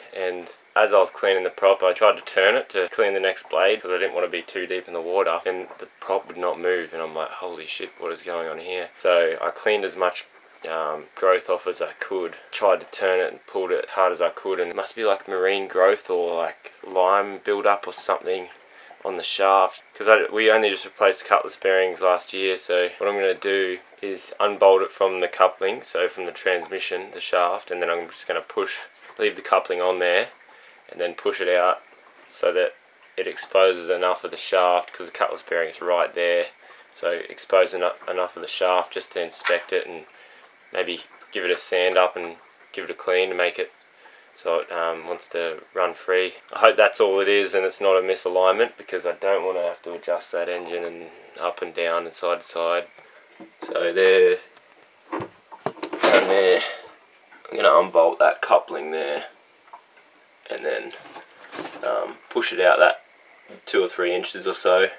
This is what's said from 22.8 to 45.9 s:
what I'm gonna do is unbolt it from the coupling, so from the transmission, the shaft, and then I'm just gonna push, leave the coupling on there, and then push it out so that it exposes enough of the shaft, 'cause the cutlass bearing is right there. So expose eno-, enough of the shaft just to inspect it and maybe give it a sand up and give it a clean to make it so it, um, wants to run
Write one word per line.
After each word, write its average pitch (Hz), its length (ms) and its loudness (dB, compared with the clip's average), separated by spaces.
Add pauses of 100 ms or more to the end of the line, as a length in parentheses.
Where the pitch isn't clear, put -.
what 98 100 -2
I'm 101 60 0
gonna 98 200 0
do 95 440 -2 (260)
is 95 340 -10
unbolt 98 440 6
it 90 100 -4
from 95 280 0
the 90 80 0
coupling, 98 540 0
so 87 260 -2
from 90 180 -10
the 87 60 -8
transmission, 92 800 -4
the 95 80 -14
shaft, 90 500 -2
and 90 100 -6
then 85 100 -2
I'm 85 180 -4
just - 200 -14
gonna 87 120 -4
push, - 360 -6 (420)
leave 104 180 -2
the 95 60 -14
coupling 92 380 2
on 92 180 2
there, 90 300 2 (640)
and - 100 -12
then 87 140 -4
push - 260 -4
it 90 80 -2
out 90 340 2 (460)
so - 240 -2
that 90 220 0 (420)
it 95 100 -6
exposes 90 640 0
enough 90 340 -2
of 87 60 -10
the 82 60 -12
shaft, 90 560 0
'cause 90 140 -14
the 82 60 -16
cutlass - 300 -4
bearing 82 280 -4
is - 100 -18
right 87 340 0
there. 87 320 0 (460)
So 85 180 -6
expose 90 640 0
eno-, 90 200 -2 (140)
enough 90 280 -4
of 85 60 -10
the 85 60 -10
shaft 90 440 0
just - 200 -10
to 92 80 -4
inspect - 520 -4
it 87 140 -2
and 82 200 -14 (640)
maybe 87 320 -6 (280)
give 95 120 -6
it 87 60 0
a 87 80 0
sand 90 380 0
up 90 200 4
and 85 200 -10 (360)
give 92 120 -8
it 85 60 -8
a 90 40 -10
clean 92 340 0
to 92 60 -6
make 87 240 -2
it - 140 -6 (640)
so 82 240 -2
it, - 120 -8
um, 82 340 -4
wants 87 220 -10
to 82 340 -6 (100)
run 87 220 -2